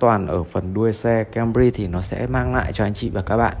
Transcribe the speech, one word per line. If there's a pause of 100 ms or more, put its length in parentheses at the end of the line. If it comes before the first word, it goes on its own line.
toàn
ở
phần
đuôi
xe
Camry
thì
nó
sẽ
mang
lại
cho
anh
chị
và
các
bạn